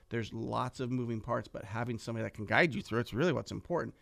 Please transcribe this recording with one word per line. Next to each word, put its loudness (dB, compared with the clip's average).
There's -2
lots -2
of -2
moving 0
parts, -2
but -8
having -2
somebody -2
that -4
can -6
guide 6
you 0
through 0
it's -2
really 4
what's -2
important, -2